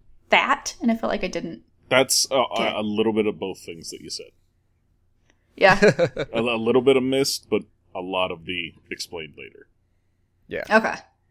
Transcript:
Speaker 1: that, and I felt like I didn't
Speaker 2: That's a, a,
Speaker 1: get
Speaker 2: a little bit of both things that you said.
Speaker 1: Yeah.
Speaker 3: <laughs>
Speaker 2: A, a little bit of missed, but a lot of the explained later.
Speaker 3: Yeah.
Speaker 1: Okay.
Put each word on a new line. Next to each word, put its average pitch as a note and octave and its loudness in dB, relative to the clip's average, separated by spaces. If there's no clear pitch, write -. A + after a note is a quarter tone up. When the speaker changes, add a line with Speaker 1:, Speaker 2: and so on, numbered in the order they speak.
Speaker 1:
that, - 2
and A#3 2
I A3+ 2
felt A3 -4
like G#3 -4
I F#3 -2
didn't E3+ -8
Speaker 2:
That's C3 4
a, C3 -2
a, B2+ 2
Speaker 1:
get A2+ 0
Speaker 2:
a G#2 -4
little G#2+ 0
bit G#2+ 2
of F#2 -4
both F#2+ -10
things E2 -16
that - -14
you D#2+ -16
said. - -12
Speaker 1:
Yeah. F#3 6
Speaker 3:
<laughs> F3 4
Speaker 2:
A, A#2 -2
a A#2 0
little A#2+ 2
bit C3 6
of B2+ 0
missed, C3+ -2
but - -2
a F#2+ -10
lot F#2 -2
of E2 -16
the F2 -8
explained D#2 -12
later. - -20
Speaker 3:
Yeah. - -8
Speaker 1:
Okay. G#3+ 0